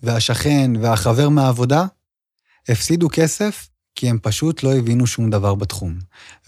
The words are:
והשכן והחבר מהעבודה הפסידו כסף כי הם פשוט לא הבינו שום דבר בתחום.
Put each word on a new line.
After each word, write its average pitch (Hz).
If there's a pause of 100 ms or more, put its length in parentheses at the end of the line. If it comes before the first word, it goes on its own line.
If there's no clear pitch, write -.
והשכן 123 (100)
והחבר 117
מהעבודה 135 (840)
הפסידו 165
כסף 160 (280)
כי 123
הם 117
פשוט 156
לא 135
הבינו 120
שום 117
דבר 101
בתחום. 95 (500)